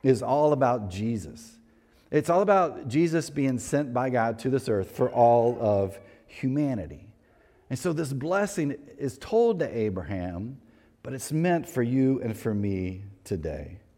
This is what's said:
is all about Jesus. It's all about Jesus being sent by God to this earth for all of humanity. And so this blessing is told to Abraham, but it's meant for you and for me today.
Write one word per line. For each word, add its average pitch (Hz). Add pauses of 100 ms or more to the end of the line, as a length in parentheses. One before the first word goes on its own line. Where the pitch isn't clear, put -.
is 127
all 147
about 123
Jesus. 98 (520)
It's 151
all 180
about 185
Jesus 160
being 135
sent 143
by 123
God 117
to 135
this 127
earth 98
for 127
all 120
of 98 (260)
humanity. 117 (600)
And 131
so 180
this 151
blessing 165 (200)
is 135
told 226
to 131
Abraham, 95 (420)
but 127
it's 135
meant 170
for -
you 131
and 110
for 113
me 95 (200)
today. 78 (180)